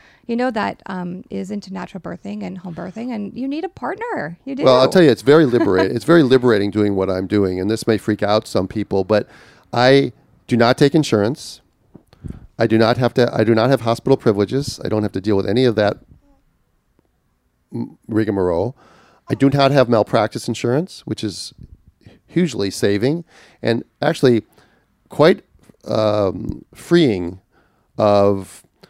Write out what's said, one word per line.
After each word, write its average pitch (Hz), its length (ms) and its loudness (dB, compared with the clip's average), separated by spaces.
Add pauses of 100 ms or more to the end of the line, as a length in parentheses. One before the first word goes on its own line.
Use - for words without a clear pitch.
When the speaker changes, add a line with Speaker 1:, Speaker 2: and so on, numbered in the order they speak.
(260)
Speaker 1:
you 233 80 -6
know, 247 160 -2
that, 202 360 -6
um, 180 440 -10
is 196 220 -10
into 196 200 -12
natural 190 280 -12
birthing 196 420 -12
and 185 160 -12
home 175 160 -14
birthing, 208 400 -10
and 208 200 -8
you 262 120 -8
need 294 160 -6
a 381 60 -6
partner. 311 760 -8
You 269 120 -10
do. 254 80 -4
Speaker 2:
Well, 127 160 2
I'll 131 80 2
tell 185 140 2
you, 147 100 6
it's - 100 -4
very 147 220 4
libera-, 104 400 2
Speaker 1:
<laughs> 98 100 -4
Speaker 2:
it's 117 100 -6
very 165 200 4
liberating 117 480 2
doing 101 240 0
what 95 120 -2
I'm 95 200 -4
doing, 95 320 0
and 98 100 -2
this 110 160 -4
may 110 120 2
freak - 260 -4
out 104 240 0
some 95 180 -2
people, 98 380 -4
but 104 240 0 (440)
I 131 400 4 (360)
do 123 80 0
not 117 200 4
take 143 200 4
insurance. 117 640 -2 (960)
I 117 80 2
do 113 120 2
not 110 180 4
have 120 180 0
to, 120 180 2
I 113 120 0
do 113 100 4
not 113 160 2
have 131 120 2
hospital 117 340 0
privileges. 107 680 -2
I - 40 -4
don't 107 160 -2
have 104 80 -6
to 98 80 -6
deal 104 160 0
with 98 100 -2
any 117 200 0
of 110 100 0
that 104 220 0 (1700)
m-, - 260 -10 (100)
rigmarole. 101 680 -2 (520)
I - 60 -2
do 139 160 4
not 139 200 4
have 131 180 4
malpractice 110 600 0
insurance, 123 580 -4
which - 180 -8
is - 300 -10 (720)
hugely 113 440 -2
saving 113 540 -2 (380)
and 117 220 -2 (180)
actually 135 400 2 (680)
quite, 156 340 2 (440)
um, 104 800 -2 (100)
freeing 98 680 0 (560)
of 101 680 2 (260)